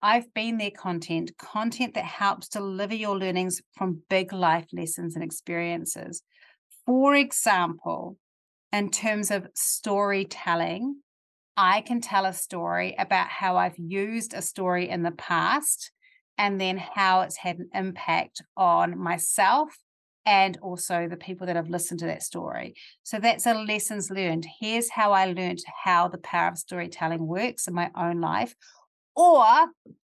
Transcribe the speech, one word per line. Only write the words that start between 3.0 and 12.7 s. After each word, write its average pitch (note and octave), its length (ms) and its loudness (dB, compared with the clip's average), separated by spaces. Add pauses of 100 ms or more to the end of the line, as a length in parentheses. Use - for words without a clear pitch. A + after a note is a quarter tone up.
learnings F#3 420 -2 (140)
from F3+ 340 -4
big F#3+ 240 0
life E3+ 400 2
lessons E3+ 420 -6
and E3 80 -6
experiences. E3+ 1000 -8 (640)
For C4 280 6
example, F#3 1040 0 (560)
in G3+ 180 0
terms G#3+ 400 -2
of G3 240 -4
storytelling, G3 1400 -2 (600)
I G3+ 260 4
can A#3+ 180 -2
tell G3 240 0
a F#3+ 80 0
story F3 680 -4